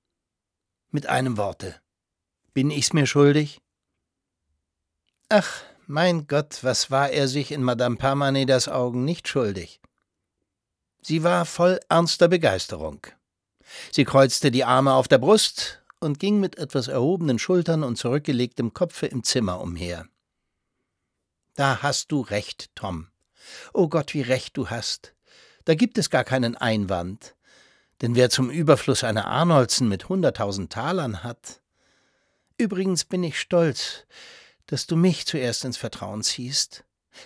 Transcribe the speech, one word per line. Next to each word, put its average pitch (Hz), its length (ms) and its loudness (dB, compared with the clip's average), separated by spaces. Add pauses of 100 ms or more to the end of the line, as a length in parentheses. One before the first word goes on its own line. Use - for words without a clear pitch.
(880)
mit 147 180 -4
einem 127 300 -2
Worte, 98 380 -6 (800)
bin 139 180 0
ich's 143 220 -2
mir 147 120 4
schuldig?“ 143 560 4 (1700)
Ach, - 320 2 (240)
mein 160 420 0
Gott, 143 360 -2
was 127 280 0
war 139 180 2
er 139 180 0
sich 131 240 -4
in 147 120 -4
Madame 123 320 0
Parmaneders 135 720 0
Augen 123 380 -2
nicht 170 220 -6
schuldig? 101 540 -4 (1200)
Sie 156 220 -2
war 175 220 2
voll 175 340 2 (100)
ernster 170 380 4
Begeisterung. 95 800 -2 (840)
Sie 139 140 2
kreuzte 135 460 4
die 123 140 0
Arme 131 280 4
auf 131 140 4
der 135 100 8
Brust - 640 2 (180)
und 147 200 -4
ging 208 200 2
mit 190 180 -2
etwas 135 300 -4
erhobenen 135 520 0
Schultern 165 440 0
und 120 140 -4
zurückgelegtem 123 760 -2
Kopfe - 340 -4
im 123 160 -6
Zimmer 95 380 -2
umher. 87 460 -8 (1500)
„Da 139 260 0
hast - 300 -4
du 147 100 0
recht, - 540 -8
Tom. 85 340 -8 (640)
Oh 185 160 2
Gott, 151 240 -2
wie 147 80 -2
recht 123 360 -4
du 123 120 -6
hast. - 460 -10 (500)
Da 160 100 4
gibt 208 220 0
es 190 120 0
gar 123 140 2
keinen 123 320 -2
Einwand. 98 800 -4 (640)
Denn 120 140 0
wer 123 140 6
zum 127 200 0
Überfluss 143 540 2
eine 107 220 -2
Arnoldsen 139 640 2
mit 98 220 -4
hunderttausend 110 640 -2
Talern 123 500 -6
hat. - 380 -14 (960)
Übrigens 190 480 0
bin 180 180 -2
ich 160 160 -4
stolz, - 640 0 (600)
dass - 220 -4
du 165 80 -2
mich 170 300 2
zuerst 127 380 -2
ins 123 140 -6
Vertrauen 104 440 -8
ziehst. - 640 -6 (420)